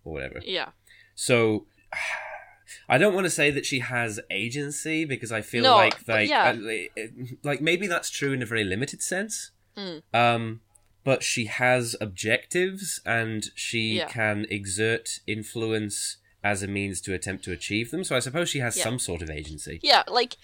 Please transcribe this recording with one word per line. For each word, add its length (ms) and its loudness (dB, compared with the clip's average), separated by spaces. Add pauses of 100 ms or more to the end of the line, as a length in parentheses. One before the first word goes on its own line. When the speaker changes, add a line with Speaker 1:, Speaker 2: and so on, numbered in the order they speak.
Speaker 1:
or 100 -10
whatever. 300 -8
Speaker 2:
Yeah. 260 -4 (460)
Speaker 1:
So, 520 4 (260)
<sighs> 40 -8 (920)
I 80 6
don't 160 6
wanna 160 2
say 220 4
that 140 -2
she 140 -2
has 400 -2 (120)
agency, 760 -2
because 260 -6
I 100 -2
feel 220 0
Speaker 2:
No, 120 8
Speaker 1:
like, 300 6
Speaker 2:
but 80 0
Speaker 1:
like, 160 4
Speaker 2:
yeah. 200 6
Speaker 1:
uh, 40 4
li-, 420 -4
it, 160 -8 (320)
like, 180 -2
maybe 260 2
that's 220 -2
true 240 -2
in 80 -2
a 40 -4
very 180 0
limited 380 -2
sense. 500 -4 (260)
Speaker 2:
Mm. 240 -8 (120)
Speaker 1:
Um, 480 2 (420)
but 200 2
she 220 0
has 540 2
objectives, 1080 -2
and 500 0
she 420 0
Speaker 2:
Yeah. 100 -2
Speaker 1:
can 420 0
exert 800 -2
influence 920 -2 (260)
as 200 2
a 40 -2
means 340 -2
to 120 -4
attempt 320 -6
to 60 -6
achieve 400 -4
them. 120 -4
So 120 -2
I 40 2
suppose 300 -2
she 100 -2
has 180 -2
Speaker 2:
Yeah. 60 0
Speaker 1:
some 160 -2
sort 220 -4
of 80 -6
agency. 540 -10
Speaker 2:
Yeah, 240 8
like, 360 -2